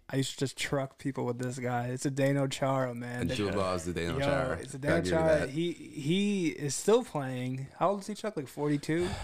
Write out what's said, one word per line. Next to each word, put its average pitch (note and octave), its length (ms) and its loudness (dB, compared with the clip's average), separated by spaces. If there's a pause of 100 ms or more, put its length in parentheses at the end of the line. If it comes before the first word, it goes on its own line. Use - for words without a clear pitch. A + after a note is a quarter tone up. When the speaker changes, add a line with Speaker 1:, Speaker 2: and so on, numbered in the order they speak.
(100)
Speaker 1:
I C3+ 60 -2
used C3+ 160 0
to - 80 -16
just C3+ 180 -2
truck C3+ 400 -2
people C3 260 -4
with A#2+ 140 -2
this B2+ 200 -4
guy. B2 280 0
It's B2+ 180 -4
Zdeno C#3 480 2
Chara, C3 420 0
man. A#2+ 280 -6
Speaker 2:
And F2 80 0
Speaker 1:
The - 60 -2
Speaker 2:
Drew G2+ 140 2
loves F#2 380 0
Zdeno E2+ 300 -2
Speaker 1:
Yo, C#3 80 0
Speaker 2:
Chara. E2 340 0
Speaker 1:
it's - 140 -10
Speaker 2:
Gotta C#3 180 -6
Speaker 1:
Zdeno - 40 6
Speaker 2:
give - 100 2
you - 60 0
Speaker 1:
Chara. D#3+ 260 4
Speaker 2:
that. - 100 -2
Speaker 1:
He, E3 240 -2
he F3+ 760 0
is C#3+ 260 -2
still A#3 280 4
playing. C3 640 -4 (120)
How E3 140 4
old G3+ 100 -4
is - 60 -14
he, G#3+ 60 -6
Chuck? G#3+ 220 -6
Like, C#3 100 -4
forty-two? D3+ 640 0 (140)